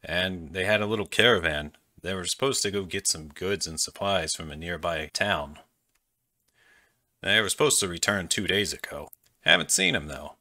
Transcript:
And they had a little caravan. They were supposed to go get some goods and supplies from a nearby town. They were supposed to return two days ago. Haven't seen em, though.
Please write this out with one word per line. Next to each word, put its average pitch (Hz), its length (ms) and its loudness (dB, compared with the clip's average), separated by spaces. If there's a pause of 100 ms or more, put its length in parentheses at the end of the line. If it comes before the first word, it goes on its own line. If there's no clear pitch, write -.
And 85 500 -4
they 92 120 -2
had 104 160 4
a 107 40 0
little 104 200 -2
caravan. 85 680 4 (280)
They 90 120 -4
were 92 120 -4
supposed 131 380 0
to 104 80 0
go 98 120 -2
get 95 240 -4
some 78 220 -2
goods 92 380 -4
and 80 120 -8
supplies 95 560 -2
from 80 160 -10
a 71 40 -10
nearby 80 580 -4
town. 78 460 -2 (1600)
They 101 200 2
were 104 80 0
supposed 151 300 4
to - 80 0
return 92 400 0
two 95 200 -2
days 90 260 2
ago. - 360 -10 (320)
Haven't 85 300 4
seen 92 240 2
em, 76 120 -2
though. 73 340 -12